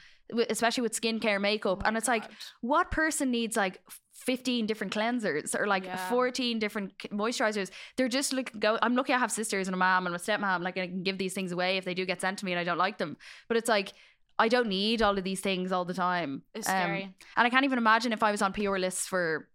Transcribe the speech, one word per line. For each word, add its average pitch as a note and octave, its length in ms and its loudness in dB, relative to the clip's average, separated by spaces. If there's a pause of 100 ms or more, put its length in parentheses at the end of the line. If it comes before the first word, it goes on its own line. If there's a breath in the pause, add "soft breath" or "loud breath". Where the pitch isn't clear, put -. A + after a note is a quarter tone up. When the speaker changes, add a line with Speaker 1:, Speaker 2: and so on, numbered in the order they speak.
(280 loud breath)
Speaker 1:
w-, A#3 220 0
especially A#3+ 320 2
with A3+ 160 -2
skincare, A3 420 0
makeup. G3+ 400 0
Speaker 2:
Oh - 20 -6
my - 60 2
Speaker 1:
And A3 80 0
it's A3+ 120 -2
like, A#3 140 2
Speaker 2:
God. - 140 -16 (240 loud breath)
Speaker 1:
what D#4 300 2
person D#4 400 0
needs, A#3 260 0
like, G3 240 0 (320)
fifteen B3 540 -2
different G#3 260 -4
cleansers G#3+ 680 -2
or, G3 80 0
like, F#3+ 180 2
Speaker 2:
Yeah. F#3 120 -8 (120)
Speaker 1:
fourteen B3 500 2
different G#3 340 -4 (100)
c-, - 60 -10
moisturizers? G#3 600 0 (260 loud breath)
They're B3+ 120 4
just, C4 240 0
like, B3+ 260 -4
go, G#3+ 240 2
I'm A#3+ 120 4
lucky C4+ 180 2
I B3 60 4
have A#3+ 140 0
sisters G3+ 360 -2
and F#3 60 -2
a F#3 40 -2
mom F#3 280 4
and F3 80 -2
a F3 40 -4
stepmom, G3 440 0
like, F#3 160 -4
I F#3 80 -2
can F3+ 160 -6
give F#3+ 160 -2
these F#3+ 160 -2
things F#3+ 180 -4
away F3+ 260 0
if F#3 60 -6
they F3+ 100 -4
do F#3 120 -2
get F3+ 140 -4
sent F#3+ 180 -2
to - 60 -8
me F3+ 80 -2
and F3 80 0
I E3+ 40 -2
don't E3+ 140 -2
like F#3+ 200 2
them. E3 180 -4 (320 loud breath)
But A3+ 80 2
it's A3+ 120 -2
like, G3+ 240 2 (460 soft breath)
I A3+ 100 6
don't A#3+ 200 2
need G#3+ 340 2
all G3+ 160 4
of F#3 60 -2
these F#3+ 160 -4
things F#3 320 -2
all F3+ 120 0
the F3+ 100 -6
time. F3 480 -2 (120)
Speaker 2:
It's G#3+ 140 -6
Speaker 1:
Um, F#3 60 2
Speaker 2:
scary. G3 400 -2 (220 loud breath)
Speaker 1:
and A3+ 100 6
I A#3+ 40 2
can't C4 140 4
even C4 140 2
imagine A3+ 340 4
if G#3 100 -2
I G#3+ 80 4
was G#3 120 0
on G3 100 2
P G#3 160 -2
R G3 100 0
lists F#3 280 -2
for E3 480 -2